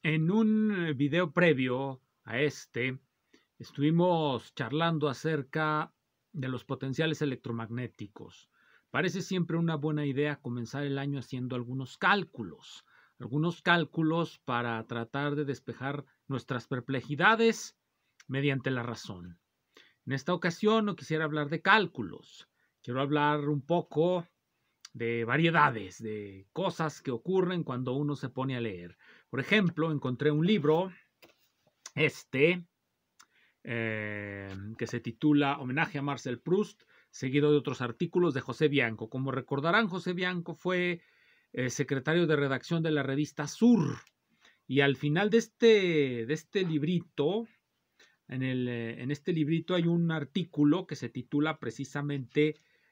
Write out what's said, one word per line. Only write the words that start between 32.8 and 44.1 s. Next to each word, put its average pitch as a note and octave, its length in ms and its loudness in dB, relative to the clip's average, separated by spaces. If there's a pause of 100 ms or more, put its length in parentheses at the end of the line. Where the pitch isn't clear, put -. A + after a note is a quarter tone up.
eh, G#2+ 840 -6 (300)
que A#2+ 80 -4
se A#2+ 140 -6
titula C#3+ 580 2
Homenaje C#3+ 400 -2
a C#3 40 -4
Marcel C3+ 380 -4
Proust, G3 440 -2 (260)
seguido C#3+ 420 2
de D3 60 6
otros C3 240 -2
artículos E3+ 500 0
de B2+ 80 -2
José C#3+ 280 0
Bianco. A#2 420 0
Como C3 220 -4
recordarán, C#3+ 540 0
José F3+ 280 -6
Bianco F3+ 400 -4
fue, F3+ 480 -2 (500)
eh, B2+ 160 -2
secretario D3 580 0
de C#3+ 100 4
redacción C#3 460 0
de D#3+ 100 0
la D3 100 2
revista C#3+ 460 -4
Sur, G3+ 500 4 (680)